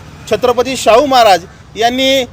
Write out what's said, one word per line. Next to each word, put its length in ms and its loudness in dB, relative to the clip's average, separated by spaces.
छत्रपती 460 -2
शाहू 280 2
महाराज 400 0
यांनी 580 -2